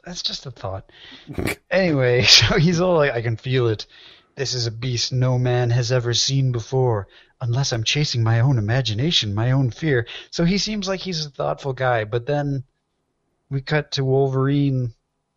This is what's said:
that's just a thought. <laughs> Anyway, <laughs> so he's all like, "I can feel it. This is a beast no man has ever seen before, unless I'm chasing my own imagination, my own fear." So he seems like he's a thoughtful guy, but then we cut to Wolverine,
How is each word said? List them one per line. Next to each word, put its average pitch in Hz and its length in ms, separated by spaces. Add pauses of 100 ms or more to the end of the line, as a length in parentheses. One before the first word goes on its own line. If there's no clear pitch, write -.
that's 175 160
just - 240
a 131 60
thought. 98 400 (360)
<laughs> - 320 (120)
Anyway, 135 500
<laughs> 113 40
so - 340
he's 165 200
all 180 180
like, 143 160
"I 117 100
can 117 120
feel 127 340
it. 104 180 (480)
This 135 180
is 120 140
a 113 40
beast 120 400
no 127 280
man 123 320
has 120 200
ever 120 220
seen 131 380
before, 120 560 (340)
unless 127 320
I'm 113 100
chasing 147 380
my 113 200
own 131 180
imagination, 110 760
my 113 200
own 135 180
fear." 127 340 (240)
So 170 160
he 190 140
seems 208 280
like 190 120
he's 165 260
a 143 60
thoughtful 143 420
guy, 123 300
but 117 240
then 143 360 (840)
we 139 120
cut 151 320
to 135 120
Wolverine, 135 880 (440)